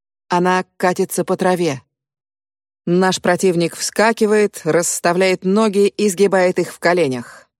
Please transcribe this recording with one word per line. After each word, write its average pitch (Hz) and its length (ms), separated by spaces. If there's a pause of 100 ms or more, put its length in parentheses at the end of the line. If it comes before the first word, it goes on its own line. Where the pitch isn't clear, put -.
(280)
Она 180 380 (100)
катится 180 480
по 185 120
траве. 175 460 (1040)
Наш 180 380
противник 175 520
вскакивает, 214 920
расставляет 175 800
ноги 202 440
и 208 200
сгибает 185 500
их 170 140
в - 60
коленях. 147 720 (120)